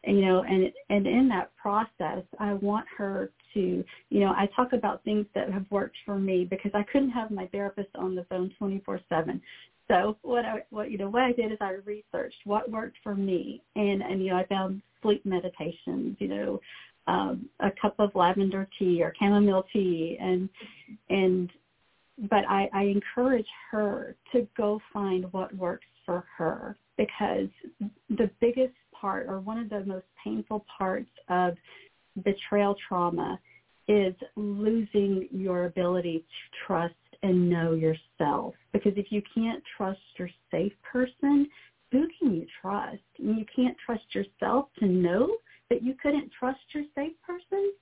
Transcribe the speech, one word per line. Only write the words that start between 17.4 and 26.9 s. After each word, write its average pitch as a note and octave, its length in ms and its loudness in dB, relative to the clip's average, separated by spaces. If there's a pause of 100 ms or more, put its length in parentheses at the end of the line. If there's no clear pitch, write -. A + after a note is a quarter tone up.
a G3+ 100 2 (120)
cup G#3 160 0
of G#3 160 2
lavender F#3+ 520 2 (120)
tea F3 240 4
or E3 160 0
chamomile G3+ 520 6
tea, E3+ 480 0
and, F#3 300 0 (640)
and, F#3 400 2 (800)
but G3+ 180 4
I, G3 240 2
I G3 120 2
encourage A3 640 2 (220)
her G#3+ 440 -2 (180)
to A#3+ 240 2
go G#3 240 0 (140)
find F#3 380 -2
what F#3 220 -6
works F#3 320 -4 (200)
for F3+ 180 -4 (140)
her, - 380 -4 (200)